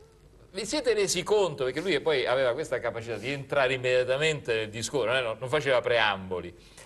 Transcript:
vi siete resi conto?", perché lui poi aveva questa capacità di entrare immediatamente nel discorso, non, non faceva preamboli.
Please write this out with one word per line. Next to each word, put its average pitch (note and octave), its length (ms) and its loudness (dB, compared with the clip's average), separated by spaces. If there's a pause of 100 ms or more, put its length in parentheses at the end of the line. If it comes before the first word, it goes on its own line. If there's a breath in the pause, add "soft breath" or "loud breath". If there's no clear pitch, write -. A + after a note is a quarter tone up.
(520)
vi G3+ 140 -8
siete C4 280 0
resi F#3 300 0
conto?", F3+ 400 2
perché C3 160 -2
lui E3+ 220 0
poi D3 240 2
aveva B2+ 260 2
questa B2+ 300 -4
capacità A#2 340 -4
di A2 160 -6
entrare C#3 440 0
immediatamente B2+ 800 0
nel A2 160 -2
discorso, A#2 440 -2
non, A2+ 260 -2
non C3 80 -6
faceva C3+ 320 2
preamboli. G2 960 0 (120 loud breath)